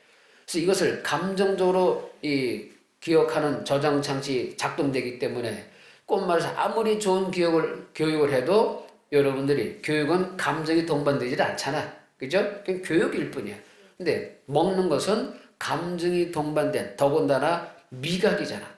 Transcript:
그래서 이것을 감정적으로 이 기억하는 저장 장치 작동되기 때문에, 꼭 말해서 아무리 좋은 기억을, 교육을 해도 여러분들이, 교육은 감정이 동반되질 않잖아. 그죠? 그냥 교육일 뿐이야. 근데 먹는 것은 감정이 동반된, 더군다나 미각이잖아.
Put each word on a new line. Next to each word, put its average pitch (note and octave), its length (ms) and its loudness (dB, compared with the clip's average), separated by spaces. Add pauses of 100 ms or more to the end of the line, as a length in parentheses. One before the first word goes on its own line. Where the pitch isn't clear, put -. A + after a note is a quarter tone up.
(460)
그래서 - 140 -4
이것을 E3+ 440 2
감정적으로 F#3 1080 0 (100)
이 B2+ 480 -2 (300)
기억하는 D#3 640 2
저장 C#3+ 380 2
장치 C3+ 560 -4
작동되기 C3+ 640 -2
때문에, A#2 500 -6 (360)
꼭 G3 200 0
말해서 F#3 300 2
아무리 G#3 440 0
좋은 F#3+ 300 2
기억을, E3+ 640 2
교육을 D3+ 400 2
해도 E3 540 2 (240)
여러분들이, C#3 720 2
교육은 D3+ 540 0
감정이 D#3+ 480 0
동반되질 C#3+ 560 0
않잖아. D3+ 520 -4 (240)
그죠? F#3 480 -2
그냥 F#3 160 -4
교육일 E3+ 500 0
뿐이야. G2+ 240 -8 (420)
근데 D3 480 -2
먹는 F3+ 440 2
것은 G#3 440 0 (260)
감정이 F3 720 -2
동반된, D3 680 -2
더군다나 C#3+ 720 2 (180)
미각이잖아. D#3 760 -2 (120)